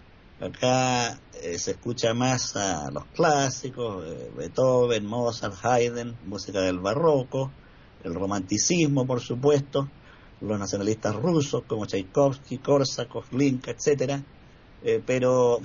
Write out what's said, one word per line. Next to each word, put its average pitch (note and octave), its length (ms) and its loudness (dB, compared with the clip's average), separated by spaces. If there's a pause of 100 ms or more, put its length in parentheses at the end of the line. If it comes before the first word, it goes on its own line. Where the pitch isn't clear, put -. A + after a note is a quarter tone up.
(400)
Acá, B2+ 800 0 (240)
eh, F2 160 -6
se - 120 -4
escucha A#2 440 -2
más B2+ 400 0
a F2 340 -2
los C#2+ 240 -8
clásicos, C3 920 0
eh, A#1+ 280 -10
Beethoven, A#2+ 720 2
Mozart, A2+ 480 -4 (100)
Haydn, A#2+ 600 0
música G2 360 -4
del F#2 180 0
barroco, C3 720 0 (520)
el E2+ 120 -6
romanticismo, B2 880 0
por B2+ 160 -2
supuesto, C#3 680 2 (540)
los G#2 160 -2
nacionalistas G2+ 580 -2
rusos C#3 520 0
como G#2+ 180 -4
Tchaikovsky, C3+ 720 0
Korsakov, C3+ 720 0
Glinka, B2+ 400 0
etcétera, C#3 540 0 (600)
eh, A2+ 220 2
pero B2 600 4